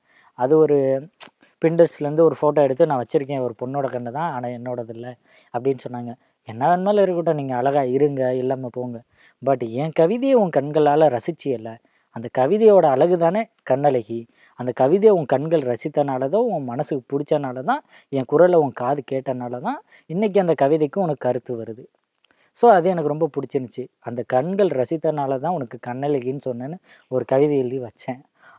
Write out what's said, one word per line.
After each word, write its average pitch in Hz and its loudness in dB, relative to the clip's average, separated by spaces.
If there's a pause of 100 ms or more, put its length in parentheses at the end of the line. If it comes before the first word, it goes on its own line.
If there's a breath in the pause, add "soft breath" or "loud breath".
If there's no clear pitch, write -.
(340 soft breath)
அது 135 2
ஒரு 143 2 (520 soft breath)
Pinterest-லேருந்து 160 2
ஒரு 156 4
ஃபோட்டோ 147 2
எடுத்து 135 2
நான் 131 -2
வச்சிருக்கேன், 139 -2
ஒரு 120 -4
பொண்ணோட 135 -6
கண்ணு 123 -6
தான், 156 -4
ஆனா 123 -8
என்னோடது 123 -8
இல்ல 120 -12 (360 soft breath)
அப்படின்னு 127 -2
சொன்னாங்க. 123 -10 (360)
என்ன 117 -4
வேணுமாலும் 190 2
இருக்கட்டும், 170 0
நீங்க 135 -4
அழகா 139 0
இருங்க, 131 0
இல்லாம 131 -4
போங்க. 123 -10 (480 soft breath)
But 123 -2
என் 139 -4
கவிதையை 240 2
உன் 202 2
கண்களால 147 2
ரசிச்சியல்ல, 120 -4 (380)
அந்த 117 -12
கவிதையோட 190 6
அழகு 175 4
தானே 175 0 (220)
கண்ணழகி. 127 0 (360 soft breath)
அந்த 123 -6
கவிதையை 190 4
உன் 160 -2
கண்கள் 156 0
ரசித்தனால 135 -2
தான், 202 0
உன் 196 -2
மனசுக்கு 131 -6
பிடிச்சனால 139 -4
தான், 262 -4 (280 soft breath)
என் 135 -4
குரலை 170 4
உன் 139 0
காது 131 -4
கேட்டனால 123 -6
தான் 233 -8 (260 soft breath)
இன்னைக்கு 196 0
அந்த 175 2
கவிதைக்கு 151 2
உனக்கு 156 -4
கருத்து 127 -4
வருது. 113 -12 (680)
So 240 6
அது 180 4
எனக்கு 165 0
ரொம்ப 156 -2
பிடிச்சிருந்துச்சு. 127 -6 (120)
அந்த 120 -8
கண்கள் 180 0
ரசித்தனால 139 -2
தான் 160 -4
உனக்கு 131 -8
கண்ணழகின்னு 135 -4
சொன்னேன்னு 131 -8 (280 soft breath)
ஒரு 127 -4
கவிதை 143 2
எழுதி 131 -2
வச்சேன். 123 -12 (380 soft breath)